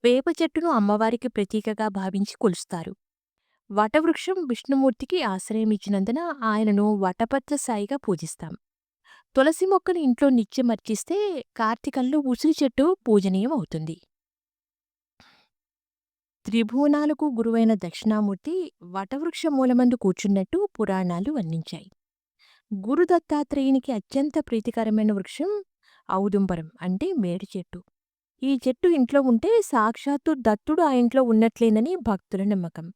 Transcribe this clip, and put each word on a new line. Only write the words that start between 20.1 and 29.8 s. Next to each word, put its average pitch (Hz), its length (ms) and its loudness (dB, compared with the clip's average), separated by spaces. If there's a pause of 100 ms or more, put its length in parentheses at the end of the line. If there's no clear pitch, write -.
పురాణాలు 190 520 -2
వర్ణించాయి. 170 600 -8 (960)
గురు 302 160 2
దత్తాత్రేయునికి 285 880 0
అత్యంత 269 460 -2
ప్రీతికరమైన 220 760 0
వృక్షం 381 500 -6 (480)
ఔదుంబరం 190 580 0 (120)
అంటే 190 320 -4
మేడి 190 340 -2 (100)
చెట్టు. 180 260 -14 (600)
ఈ 269 240 0
చెట్టు 262 200 0
ఇంట్లో 277 340 4
ఉంటే 269 440 4
సాక్షాత్తు 277 720 0